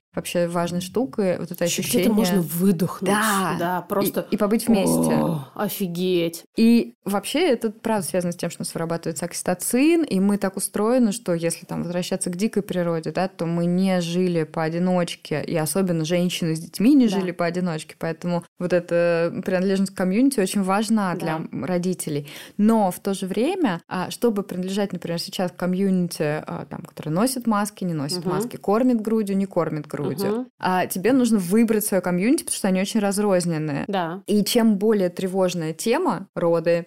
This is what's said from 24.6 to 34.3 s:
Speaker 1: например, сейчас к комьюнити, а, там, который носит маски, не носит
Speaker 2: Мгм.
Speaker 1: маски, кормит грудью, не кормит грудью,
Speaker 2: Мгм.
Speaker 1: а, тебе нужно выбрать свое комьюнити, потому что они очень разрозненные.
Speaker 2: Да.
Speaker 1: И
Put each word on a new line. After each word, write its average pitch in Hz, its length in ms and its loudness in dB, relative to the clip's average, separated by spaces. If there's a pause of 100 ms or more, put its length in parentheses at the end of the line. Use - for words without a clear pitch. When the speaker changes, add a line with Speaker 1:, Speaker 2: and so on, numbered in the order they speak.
Speaker 1:
например, 170 260 -4
сейчас 185 320 -4
к - 60 -14
комьюнити, 180 640 0
а, 156 480 -4
там, - 120 -10
который - 260 -12
носит 233 400 -2
маски, 208 360 0
не 175 100 -2
носит 147 240 -4
Speaker 2:
Мгм. 175 120 -6
Speaker 1:
маски, 202 260 -4
кормит 233 440 2
грудью, 208 360 0
не 196 100 0
кормит 160 420 -2
грудью, 147 160 -6 (280)
Speaker 2:
Мгм. 247 140 -4 (140)
Speaker 1:
а, 185 260 2
тебе 196 260 0
нужно 240 260 4
выбрать 208 480 4
свое 185 160 0
комьюнити, 190 420 2
потому - 120 -6
что - 120 -2
они 185 120 2
очень 202 200 0
разрозненные. 180 880 0
Speaker 2:
Да. 180 380 -4
Speaker 1:
И 208 180 2